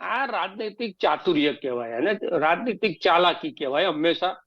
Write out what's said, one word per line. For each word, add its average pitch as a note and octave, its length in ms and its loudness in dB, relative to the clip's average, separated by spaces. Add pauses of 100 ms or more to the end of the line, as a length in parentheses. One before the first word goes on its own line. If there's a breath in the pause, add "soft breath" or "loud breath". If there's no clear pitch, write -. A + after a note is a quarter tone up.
આ A3 240 -2
રાજનૈતિક G#3 760 -6
ચાતુર્ય D3+ 520 2
કહેવાય A#2+ 400 -6
અને F#3 300 0
રાજનૈતિક F3+ 800 0
ચાલાકી E3+ 480 4
કહેવાય. D3 360 0
હંમેશા, E3+ 500 0 (100)